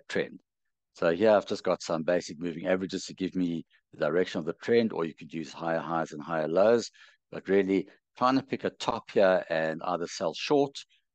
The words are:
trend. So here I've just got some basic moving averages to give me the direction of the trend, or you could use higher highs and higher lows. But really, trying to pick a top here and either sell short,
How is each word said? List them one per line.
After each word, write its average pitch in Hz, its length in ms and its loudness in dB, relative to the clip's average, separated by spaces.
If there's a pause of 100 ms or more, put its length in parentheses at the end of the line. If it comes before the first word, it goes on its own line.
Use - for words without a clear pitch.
trend. - 320 -4 (540)
So 85 200 2
here 107 180 4
I've 98 160 4
just 104 160 -6
got 90 180 0
some 82 220 -4
basic 87 360 -2
moving 85 280 -6
averages 92 380 -2
to - 100 -14
give 92 200 -4
me 85 300 -2 (260)
the 76 140 -2
direction 87 340 0
of 78 60 -6
the 80 80 -4
trend, 117 400 0
or 85 100 -2
you 78 120 -6
could 78 180 -18
use 78 180 -8
higher 82 280 -4
highs 80 320 -4
and 76 100 -12
higher 78 260 -2
lows. 101 440 4 (400)
But 82 180 -10
really, 98 400 2 (260)
trying 127 220 2
to 131 60 0
pick - 200 -8
a 95 60 0
top - 420 -6
here 92 380 4
and 80 340 -2
either 87 240 -4
sell 82 260 -4
short, 139 440 0 (380)